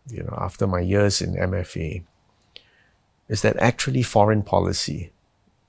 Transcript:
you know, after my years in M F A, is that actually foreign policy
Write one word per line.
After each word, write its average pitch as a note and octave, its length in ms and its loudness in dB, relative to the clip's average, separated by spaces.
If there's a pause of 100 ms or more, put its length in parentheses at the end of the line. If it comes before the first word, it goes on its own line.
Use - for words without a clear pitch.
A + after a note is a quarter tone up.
you G2+ 140 -8
know, - 120 -8
after G2 300 -2
my F#2 140 0
years G2 420 2
in F2+ 160 -2
M F#2 160 0
F F#2 220 -6
A, E2+ 260 -4 (1300)
is A2 140 -2
that - 140 2
actually B2 480 2
foreign G#2+ 400 4
policy F#2 680 -2 (580)